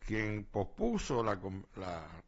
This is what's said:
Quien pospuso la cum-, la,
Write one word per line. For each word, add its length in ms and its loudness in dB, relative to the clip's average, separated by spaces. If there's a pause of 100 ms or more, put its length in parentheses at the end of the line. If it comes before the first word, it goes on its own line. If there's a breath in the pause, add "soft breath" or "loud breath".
Quien 420 0
pospuso 760 2
la 140 4
cum-, 280 -4 (120)
la, 320 -4 (200)